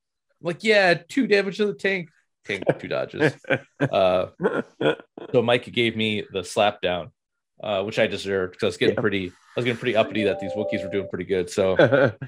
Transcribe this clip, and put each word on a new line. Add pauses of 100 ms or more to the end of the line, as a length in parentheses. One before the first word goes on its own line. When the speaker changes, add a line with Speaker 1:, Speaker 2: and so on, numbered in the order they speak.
(420)
Speaker 1:
like,
"Yeah,
two
damage
to
the
tank." (360)
Tank, (140)
two
dodges.
Speaker 2:
<laughs> (460)
Speaker 1:
Uh, (1040)
so
Mike
gave
me
the
slap
down, (520)
uh,
which
I
deserved
'cause
I
was
getting
Speaker 2:
Yeah.
Speaker 1:
pretty,
I (240)
was
getting
pretty
uppity
that
these
Wookiees
were
doing
pretty
good.
So
Speaker 2:
<laughs> (100)